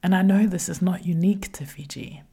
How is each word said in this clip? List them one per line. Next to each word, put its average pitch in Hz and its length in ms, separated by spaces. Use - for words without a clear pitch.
And 180 120
I 185 80
know 196 240
this 180 240
is 160 100
not 180 240
unique 175 480
to 143 140
Fiji. 143 560